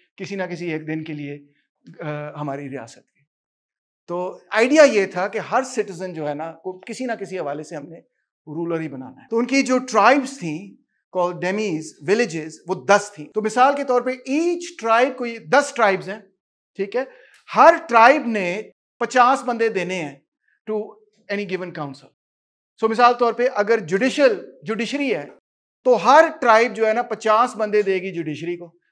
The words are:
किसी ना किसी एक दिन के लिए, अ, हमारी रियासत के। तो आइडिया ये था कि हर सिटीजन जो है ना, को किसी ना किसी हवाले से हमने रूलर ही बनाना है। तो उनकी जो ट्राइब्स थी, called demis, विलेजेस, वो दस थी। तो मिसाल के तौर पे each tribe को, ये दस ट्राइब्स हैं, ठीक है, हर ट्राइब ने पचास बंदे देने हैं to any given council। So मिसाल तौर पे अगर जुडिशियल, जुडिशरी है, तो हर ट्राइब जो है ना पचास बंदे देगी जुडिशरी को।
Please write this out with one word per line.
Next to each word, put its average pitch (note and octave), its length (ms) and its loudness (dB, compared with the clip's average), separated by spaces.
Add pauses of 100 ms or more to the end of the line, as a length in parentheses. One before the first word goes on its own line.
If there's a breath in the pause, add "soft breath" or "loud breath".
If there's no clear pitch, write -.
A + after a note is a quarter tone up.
(180)
किसी G3 180 -10
ना F#3+ 100 -4
किसी E3+ 260 -8
एक D#3 140 -8
दिन D#3 180 -6
के D#3+ 80 -12
लिए, C#3+ 340 -12 (560)
अ, D3 340 -10
हमारी C#3+ 320 -8
रियासत A#2+ 360 -14 (120)
के। - 60 -20 (880)
तो F3+ 340 -8 (100)
आइडिया B3+ 320 6
ये G#3+ 220 4
था F#3+ 220 -4
कि G#3+ 100 -6
हर F3 260 -2
सिटीजन F#3 480 -6
जो D#3 140 -6
है D3 80 -4
ना, D#3+ 180 -10
को F#3 200 -12
किसी A3+ 340 -12
ना A#3 80 -4
किसी F#3 220 -10
हवाले D3 280 -6
से E3 120 -14
हमने D#3+ 200 -14 (520)
रूलर E3 320 -4
ही D#3+ 80 -6
बनाना B2+ 320 -14
है। - 100 -20
तो A3+ 60 -2
उनकी B3+ 260 2
जो B3+ 160 2
ट्राइब्स B3+ 600 4
थी, E3+ 480 -10 (300)
called F3 280 -2
demis, F#3+ 380 -2 (220)
विलेजेस, D#3+ 640 -2
वो D3+ 220 -6
दस G3+ 280 2
थी। G3 160 -16
तो G#3+ 80 -4
मिसाल B3 320 2
के C#4 100 -4
तौर B3 180 0
पे B3+ 260 -6
each E4+ 560 -2
tribe A#3+ 320 2
को, A#3+ 100 -6
ये A#3 120 -8
दस A#3+ 360 2
ट्राइब्स F#3+ 340 2
हैं, G#3+ 220 -14 (460)
ठीक G3 200 -6
है, C4 140 -6 (400 soft breath)
हर D4+ 280 6
ट्राइब A#3 500 6
ने G3+ 440 -4 (280)
पचास B3 420 2
बंदे A3+ 260 -2
देने F#3 260 -4
हैं C#3+ 280 -10 (480)
to G#3+ 120 -4 (500)
any G3+ 180 -6
given F3+ 220 -6
council। C#3+ 340 -12 (760)
So A3 60 4
मिसाल A#3+ 260 4
तौर A#3+ 180 0
पे A#3+ 140 0
अगर A3 340 0
जुडिशियल, G3+ 720 0 (120)
जुडिशरी A3+ 460 -4
है, D3 240 -6 (500)
तो B3+ 100 6
हर C4+ 340 6
ट्राइब A#3 440 4
जो A3 140 -2
है A3 80 2
ना A#3+ 80 -2
पचास A3 540 0
बंदे G#3 260 0
देगी F#3+ 280 -2
जुडिशरी E3 460 -8
को। E3+ 220 -18 (140)